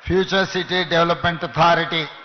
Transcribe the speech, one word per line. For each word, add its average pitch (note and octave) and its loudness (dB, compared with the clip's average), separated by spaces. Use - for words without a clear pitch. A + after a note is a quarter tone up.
ఫ్యూచర్ F#3+ 0
సిటీ F3+ -4
డెవలప్‌మెంట్ E3+ 0
అథారిటీ E3 2